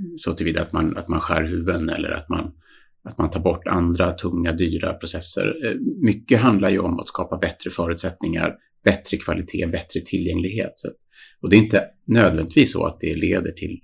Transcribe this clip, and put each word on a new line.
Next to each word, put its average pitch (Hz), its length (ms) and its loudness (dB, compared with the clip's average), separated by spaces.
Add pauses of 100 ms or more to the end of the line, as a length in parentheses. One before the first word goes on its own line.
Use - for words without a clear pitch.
(160)
så - 180 -4
tillvida 82 280 -2
att 82 120 -6
man, 80 240 0
att 85 100 -8
man 82 120 -2
skär 80 240 0
huvuden 85 460 -2
eller 80 200 -6
att - 200 -8
man, 82 220 -4 (520)
att - 140 -12
man 82 120 0
tar - 100 -4
bort 85 280 0
andra 87 460 2
tunga, 85 380 -2
dyra 82 420 -2
processer. - 720 -2
Eh, 110 100 -2 (260)
mycket 117 380 4
handlar 101 300 4
ju 95 100 2
om 85 200 0
att - 80 -10
skapa - 300 -6
bättre 85 320 -4
förutsättningar, 82 840 -2 (280)
bättre - 340 2
kvalitet, 85 500 -4
bättre 82 380 -6
tillgänglighet. 90 720 -2
Så, - 140 -8 (520)
och - 80 -4
det 101 60 10
är 107 60 12
inte 107 220 2 (240)
nödvändigtvis 104 640 4
så 80 140 -2
att 82 140 -6
det 80 160 -2
leder 90 360 0
till - 320 -10